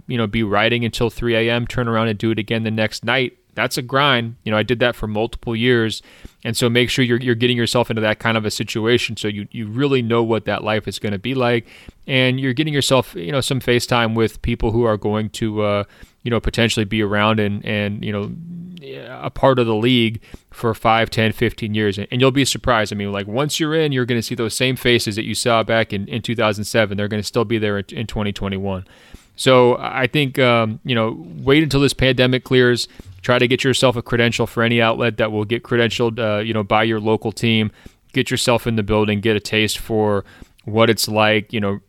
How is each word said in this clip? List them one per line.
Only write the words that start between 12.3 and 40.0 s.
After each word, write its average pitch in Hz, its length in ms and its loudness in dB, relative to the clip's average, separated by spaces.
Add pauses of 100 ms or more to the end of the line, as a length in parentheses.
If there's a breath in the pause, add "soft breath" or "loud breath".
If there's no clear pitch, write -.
you're 135 140 0
getting 156 180 -2
yourself, 131 420 2
you 170 160 -8
know, 139 120 0
some 131 180 -2
face 123 240 2
time 117 300 0
with 113 260 0
people 117 300 -2
who 120 140 2
are 110 120 2
going 107 340 -2
to, 107 320 -4
uh, 101 220 0 (380 soft breath)
you 120 80 -4
know, 113 100 2
potentially 113 460 0
be 107 160 -2
around 104 380 2
and, 104 220 -2
and, 104 400 -4
you 110 80 -6
know, 104 220 -6 (800)
a 131 180 -10
part 131 300 4
of 120 80 2
the 113 80 2
league 113 480 2 (280 loud breath)
for 113 220 -2
five, 113 380 2
ten, 110 200 2
fifteen 107 440 -2
years. 104 240 0
And, 101 120 -8
and 127 120 0
you'll 135 80 6
be 131 160 2
surprised. 113 440 0
I 107 60 -8
mean, 101 160 -4
like, 101 140 -6
once 135 340 -4
you're 156 140 -2
in, 156 180 0
you're 127 140 0
gonna 117 160 0
see - 120 -8
those 117 200 -4
same 131 220 0
faces 117 400 2
that 113 100 -4
you 110 80 -6
saw 117 280 2
back 113 300 0
in, 101 160 -6
in 113 140 -6
two 120 120 -6
thousand 107 300 0
seven. 101 320 0
They're 101 100 -2
gonna 107 160 -4
still 117 220 -2
be 110 140 0
there 104 200 0
in, 98 120 -6
in 113 160 -6
twenty 104 260 -4
twenty-one. 95 540 -6 (500 loud breath)
So 127 420 6
I 131 280 -4
think, 139 320 -2
um, 117 460 2
you 131 100 -2
know, 113 280 -2 (140)
wait 139 260 4
until 139 180 0
this 139 120 2
pandemic 127 520 2
clears. 123 440 2 (340 loud breath)
Try 123 160 2
to 123 80 4
get 123 160 0
yourself 127 320 2
a 117 80 -6
credential 117 460 0
for 117 160 -2
any 117 180 2
outlet 117 360 0
that 110 120 0
will 107 140 -2
get 120 180 -4
credentialed, 117 560 0
uh, 107 220 0
you 110 120 -4
know, 107 120 -2
by 110 180 2
your 113 160 0
local 107 320 0
team. 110 400 0 (420 loud breath)
Get 131 200 -2
yourself 120 340 0
in 117 80 0
the 107 80 0
building, 107 380 0
get 110 160 2
a 98 40 -2
taste 107 380 -2
for 104 460 -2 (400 loud breath)